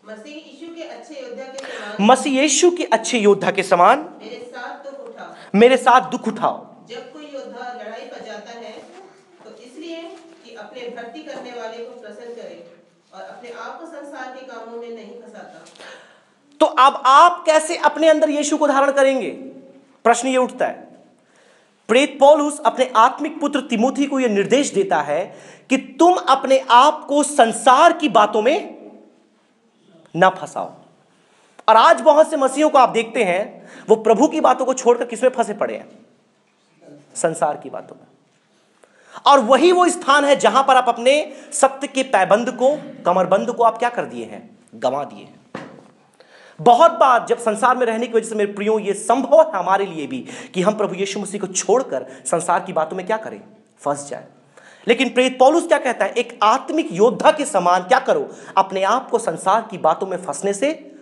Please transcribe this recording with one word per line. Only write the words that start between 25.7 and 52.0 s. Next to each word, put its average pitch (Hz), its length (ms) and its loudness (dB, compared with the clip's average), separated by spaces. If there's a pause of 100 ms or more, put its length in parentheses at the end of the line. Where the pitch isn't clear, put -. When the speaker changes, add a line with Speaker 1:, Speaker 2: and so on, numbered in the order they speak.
Speaker 2:
कि 269 60 2
तुम 330 380 2
अपने 262 560 0
आप 269 360 4
को 285 160 0
संसार 269 680 4
की 320 160 -4
बातों 208 340 2
में 302 320 -2 (1400)
ना 185 120 4
फंसाओ। 123 440 -6 (960)
और 220 80 6
आज 294 240 6
बहुत 302 300 6
से 320 60 -4
मसीहों 277 340 0
को 294 80 4
आप 247 100 6
देखते 226 360 -2
हैं, 190 440 -4 (200)
वो 214 80 6
प्रभु 220 320 2
की 311 120 -4
बातों 254 240 2
को 247 100 -2
छोड़कर 240 300 0
किसमें 233 260 -2
फंसे 220 240 -4
पड़े 117 200 -6
हैं? 104 140 -14 (1300)
संसार 160 420 -4
की 131 140 -16
बातों 98 260 -16
में। - 100 -20 (1200)
और 269 140 6
वही 262 320 4
वो 359 160 4
स्थान 285 360 0
है 285 120 4
जहां 262 260 2
पर 269 140 4
आप 240 120 2
अपने 247 440 0 (200)
सत्य 269 340 0
के 269 160 -4
पैबंद 208 480 2
को, 254 260 0 (300)
कमरबंद 185 460 0
को 233 100 -2
आप 226 160 2
क्या 240 100 -2
कर 214 160 -6
दिए 120 200 -12
हैं? 110 340 -20 (160)
गंवा 127 300 -4
दिए 117 200 -18
हैं। - 160 -20 (1200)
बहुत 247 300 6
बार 277 380 2
जब 233 100 -2
संसार 233 380 0
में 247 100 -2
रहने 226 200 -4
की 226 60 -12
वजह 220 160 -2
से 226 60 -10
मेरे 208 180 -2
प्रियो, 208 260 -2
ये 196 160 -4
संभव 269 480 2
है 320 120 0
हमारे 196 320 0
लिए 160 200 -10
भी 127 200 -10 (280)
कि 180 80 -2
हम 208 120 2
प्रभु 196 200 -4
यीशु 196 260 -6
मसीह 196 200 -10
को - 60 -8
छोड़कर 196 600 -2 (200)